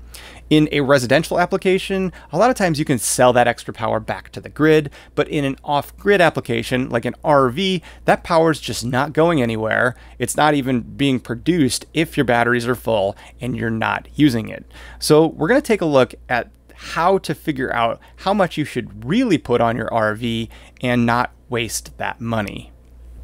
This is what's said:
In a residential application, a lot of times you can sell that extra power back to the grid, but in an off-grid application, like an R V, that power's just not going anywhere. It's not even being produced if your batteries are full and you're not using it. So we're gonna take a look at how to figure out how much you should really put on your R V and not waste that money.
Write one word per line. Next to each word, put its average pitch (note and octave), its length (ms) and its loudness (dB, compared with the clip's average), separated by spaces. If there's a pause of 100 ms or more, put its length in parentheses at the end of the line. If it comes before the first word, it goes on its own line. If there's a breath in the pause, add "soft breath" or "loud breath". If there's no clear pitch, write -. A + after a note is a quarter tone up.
(500 loud breath)
In D3+ 220 4
a D3 80 0
residential C#3 580 2
application, F#3+ 760 -2 (200 loud breath)
a C#3+ 40 -4
lot A3 140 4
of B3+ 60 -2
times E3+ 240 0
you D#3 40 -2
can C#3+ 140 0
sell B2 340 2
that A#2+ 140 4
extra A#2 260 -4
power A2+ 280 -4
back G2+ 300 -10
to - 100 -14
the - 80 -16
grid, D#3 420 2 (240 loud breath)
but C#3+ 140 0
in D3 160 -4
an C#3 180 -4
off-grid F3 580 0
application, B2+ 680 0
like A#2+ 140 -2
an A#2+ 180 -4
R C#3 280 4
V, F#3 320 -2 (220 loud breath)
that F#3+ 200 0
power's E3 340 2
just - 260 -8
not C3 280 -2
going D#3+ 280 2
anywhere. A2 540 0 (240 loud breath)
It's - 180 -4
not D3+ 180 4
even C3 260 0
being A2 400 -2
produced B2+ 720 -2
if D#3+ 220 -2
your D3 80 2
batteries A#2+ 420 2
are B2 80 0
full G#2 420 -2 (240 loud breath)
and A#2+ 160 -6
you're A2+ 140 -4
not G#2+ 460 -4
using A#2 320 2
it. F#2 160 -14 (340 loud breath)
So D#3 260 6
we're D#3 240 -2
gonna C4 120 4
take G#3+ 220 -2
a E3+ 40 -2
look C3+ 280 4 (140)
at A#2+ 220 -4 (240)
how F#3 440 0
to F3 140 -6
figure C3+ 400 -4
out A#2 280 -2 (160 soft breath)
how G3 180 -2
much F#3+ 220 0
you D3 80 -2
should G#2+ 400 -8
really G3 340 2
put A#2+ 220 0
on A#2 160 0
your A#2 180 -6
R G#2+ 220 0
V A2+ 340 -4 (300 loud breath)
and B2 260 2
not A#2 240 0 (180)
waste A#2 500 -8
that G2+ 220 -8
money. A2+ 520 -6 (520)